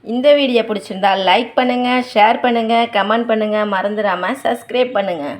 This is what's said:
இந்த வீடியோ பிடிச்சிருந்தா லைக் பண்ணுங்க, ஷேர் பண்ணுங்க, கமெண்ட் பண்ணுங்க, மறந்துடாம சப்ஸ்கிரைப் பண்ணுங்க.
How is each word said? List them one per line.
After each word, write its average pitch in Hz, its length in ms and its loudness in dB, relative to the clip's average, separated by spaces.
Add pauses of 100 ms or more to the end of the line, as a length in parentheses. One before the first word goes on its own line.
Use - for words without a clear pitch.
(140)
இந்த 254 140 2 (100)
வீடியோ 247 300 2
பிடிச்சிருந்தா 196 440 -2 (160)
லைக் 233 300 2
பண்ணுங்க, 247 320 0 (220)
ஷேர் 220 320 4
பண்ணுங்க, 233 320 0 (200)
கமெண்ட் 214 360 0
பண்ணுங்க, 214 260 0 (160)
மறந்துடாம 196 580 -2 (120)
சப்ஸ்கிரைப் 247 540 -2
பண்ணுங்க. 180 280 -4 (140)